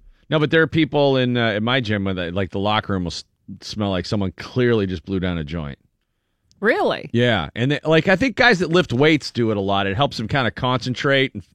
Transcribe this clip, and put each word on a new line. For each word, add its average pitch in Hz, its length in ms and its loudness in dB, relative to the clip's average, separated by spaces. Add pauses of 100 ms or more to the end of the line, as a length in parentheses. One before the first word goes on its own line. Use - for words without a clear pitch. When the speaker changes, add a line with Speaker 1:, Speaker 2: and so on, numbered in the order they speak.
(300)
Speaker 1:
No, 151 80 2
but 151 120 2
there 160 120 4
are 160 40 4
people 143 500 2
in, 123 200 0
uh, 117 160 2
in 104 120 -2
my 127 160 0
gym 104 240 -2
where, 98 100 -2
they, 87 160 -4
like, 92 200 -4
the 101 80 -6
locker 104 340 0
room 92 120 0
will 82 80 -4
s-, - 120 -12 (380)
smell 104 280 -4
like 90 160 -2
someone 101 260 -2
clearly 117 540 0
just 90 180 -6
blew 95 160 -2
down 90 180 -2
a 80 60 -6
joint. 76 340 -10 (840)
Speaker 2:
Really? 226 520 0
Speaker 1:
Yeah, 113 420 2
and 131 180 0
they, 147 120 -2
like, 160 240 2
I 190 80 4
think 226 200 -2
guys 240 220 4
that 170 120 -2
lift 165 220 2
weights 147 380 2
do 117 200 0
it 107 60 0
a 101 40 -2
lot. 98 260 0
It 98 100 -2
helps 139 200 0
them 113 120 -6
kinda 127 220 0
concentrate 131 840 -2
and, 101 80 -10 (120)